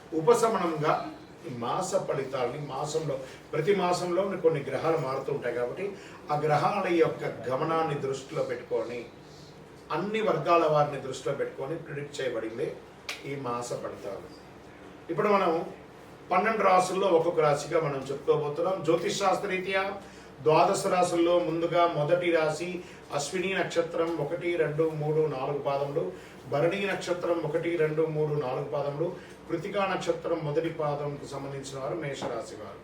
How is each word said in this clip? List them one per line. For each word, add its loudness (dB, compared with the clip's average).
ఉపశమనంగా 2
ఈ -8
మాస -2
ఫలితాలని, -2
మాసంలో -2
ప్రతి 2
మాసంలో 2
కొన్ని 4
గ్రహాలు 0
మారుతూ -2
ఉంటాయి -2
కాబట్టి -4
ఆ 2
గ్రహాల 2
యొక్క 4
గమనాన్ని 0
దృష్టిలో -4
పెట్టుకొని -4
అన్ని 0
వర్గాల 4
వారిని 2
దృష్టిలో -4
పెట్టుకొని -4
ప్రిడిక్ట్ -8
చేయబడిందే -4
ఈ -6
మాస -4
ఫలితాలు. -8
ఇప్పుడు 2
మనం 4
పన్నెండు 4
రాసుల్లో 4
ఒక్కొక్క 4
రాశిగా 4
మనం -2
చెప్పుకోబోతున్నాం. 0
జ్యోతిష్ 2
శాస్త్రరీత్యా 0
ద్వాదశ 6
రాశుల్లో 4
ముందుగా 4
మొదటి 2
రాశి 0
అశ్విని -2
నక్షత్రం 0
ఒకటి, -2
రెండు, 2
మూడు, 0
నాలుగు -2
పాదములు, -2
భరణి 2
నక్షత్రం 0
ఒకటి, 0
రెండు, 2
మూడు, 0
నాలుగు -2
పాదములు, -2
కృతికా -2
నక్షత్రం -2
మొదటి 0
పాదంకు -4
సంబంధించిన -10
వారు -4
మేషరాశి -6
వారు. -14